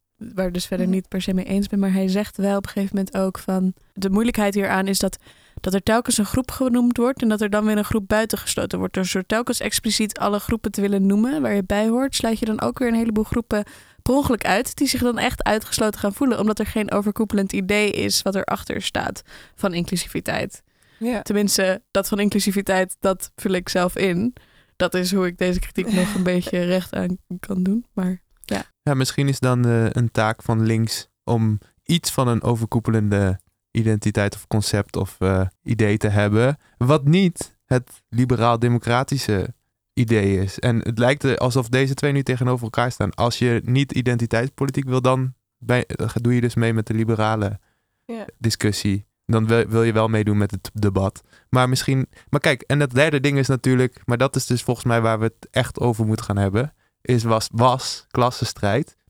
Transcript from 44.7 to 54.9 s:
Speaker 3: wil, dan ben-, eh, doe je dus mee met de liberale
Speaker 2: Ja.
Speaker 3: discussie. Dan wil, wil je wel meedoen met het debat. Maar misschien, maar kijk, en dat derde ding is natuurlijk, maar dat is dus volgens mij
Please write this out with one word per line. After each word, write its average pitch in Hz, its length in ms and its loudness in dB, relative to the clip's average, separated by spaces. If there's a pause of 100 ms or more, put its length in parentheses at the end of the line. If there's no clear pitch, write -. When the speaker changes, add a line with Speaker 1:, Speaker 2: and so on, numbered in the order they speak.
Speaker 3:
wil, 127 160 0
dan 131 340 0 (240)
ben-, 123 280 0
eh, - 280 -4
doe 123 200 2
je 123 60 4
dus 117 140 0
mee 117 200 2
met 110 120 -2
de 113 80 -2
liberale 107 640 0 (460)
Speaker 2:
Ja. 226 200 -12 (140)
Speaker 3:
discussie. 104 680 -2 (200)
Dan 110 200 2
wil, 117 200 4
wil 113 160 2
je 113 100 2
wel 110 160 2
meedoen 107 300 2
met 101 120 0
het - 240 -10
debat. 98 480 0 (260)
Maar 127 200 4
misschien, 131 380 0 (220)
maar 147 120 0
kijk, 143 220 2
en 139 160 0
dat 147 120 0
derde 143 300 4
ding 139 180 2
is 131 100 2
natuurlijk, 127 560 2
maar 123 140 0
dat 131 180 2
is 135 100 -2
dus 123 160 0
volgens 117 240 -2
mij 117 140 2